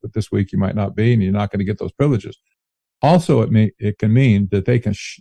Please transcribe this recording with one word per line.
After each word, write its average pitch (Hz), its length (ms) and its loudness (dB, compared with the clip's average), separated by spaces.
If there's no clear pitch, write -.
but 110 100 -12
this - 180 -6
week 101 220 -2
you 98 60 -2
might 95 160 -2
not 98 200 -4
be, 113 180 0
and 107 100 2
you're 185 100 0
not 101 180 -2
gonna 98 140 -4
get 104 140 -6
those - 140 -8
privileges. 139 440 -2
Also, 156 400 4
it 110 100 -2
may, 110 280 4
it 104 200 -4
can 110 140 0
mean 110 380 4
that 98 140 -2
they 123 160 0
can 107 120 -4
sh-, - 280 -12